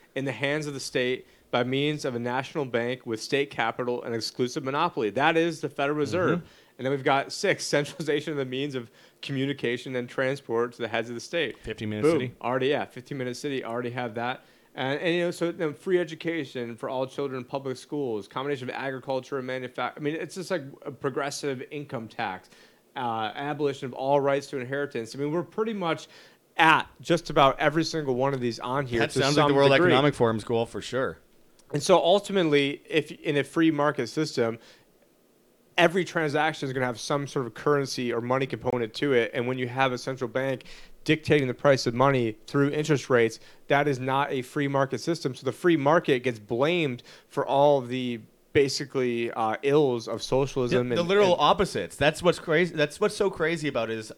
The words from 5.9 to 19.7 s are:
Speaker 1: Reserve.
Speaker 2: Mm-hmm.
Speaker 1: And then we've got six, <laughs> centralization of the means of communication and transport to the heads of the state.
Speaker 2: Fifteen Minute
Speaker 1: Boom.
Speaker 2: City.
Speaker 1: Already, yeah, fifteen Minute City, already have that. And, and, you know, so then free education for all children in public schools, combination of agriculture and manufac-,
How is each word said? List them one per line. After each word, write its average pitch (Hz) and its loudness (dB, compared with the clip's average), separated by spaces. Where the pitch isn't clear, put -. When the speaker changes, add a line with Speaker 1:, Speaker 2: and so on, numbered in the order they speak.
Speaker 1:
Reserve. 165 0
Speaker 2:
Mm-hmm. - -16
Speaker 1:
And 123 -8
then 135 -2
we've 135 -4
got 139 2
six, - -2
<laughs> - 0
centralization 151 -2
of 147 -4
the 135 -2
means 131 -6
of 120 -8
communication 131 -4
and 123 -4
transport 123 -2
to - -10
the 110 -4
heads 113 -2
of 120 -10
the 113 -8
state. 151 -4
Speaker 2:
Fifteen 110 -8
Minute 107 -4
Speaker 1:
Boom. 156 4
Speaker 2:
City. 127 -2
Speaker 1:
Already, 131 0
yeah, 131 0
fifteen 135 -12
Minute 123 -6
City, 139 -6
already 120 -6
have 120 -6
that. 120 -6
And, 139 -2
and, 170 0
you 175 0
know, 175 0
so 170 -2
then 165 -4
free 180 0
education 151 -4
for 127 -8
all 131 -2
children 131 -6
in 123 -12
public 135 -6
schools, 120 -6
combination 131 -6
of 117 -8
agriculture 131 -6
and 127 -6
manufac-, 131 -6